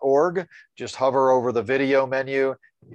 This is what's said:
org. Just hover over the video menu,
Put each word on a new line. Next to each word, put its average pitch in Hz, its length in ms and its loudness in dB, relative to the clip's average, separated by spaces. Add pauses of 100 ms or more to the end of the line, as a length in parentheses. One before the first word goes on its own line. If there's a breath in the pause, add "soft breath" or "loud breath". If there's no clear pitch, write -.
org. 165 440 0 (300 loud breath)
Just 120 200 -12
hover 131 340 2
over 127 200 2
the 117 120 -2
video 135 440 0
menu, 135 480 -2 (400 soft breath)